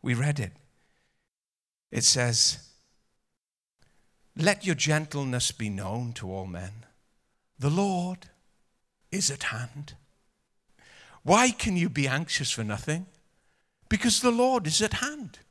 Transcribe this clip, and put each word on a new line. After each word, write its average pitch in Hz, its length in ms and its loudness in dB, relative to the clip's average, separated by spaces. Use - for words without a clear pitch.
We 127 140 0
read 143 260 0
it. 98 160 -6
It 127 140 -2
says, 120 540 2
"Let 196 300 2
your 180 100 2
gentleness 143 800 0
be 110 160 -6
known 104 460 -6
to 92 180 -10
all 95 140 -8
men. 95 400 -12
The 139 120 0
Lord 180 600 -2
is 180 200 0
at 139 140 -8
hand." 123 500 -8
Why 233 280 6
can 202 260 -2
you 170 140 2
be 135 180 0
anxious 139 420 -2
for 113 140 -2
nothing? 151 420 -4
Because 220 300 2
the 247 120 4
Lord 247 340 2
is 156 140 2
at 208 140 0
hand. 285 440 -6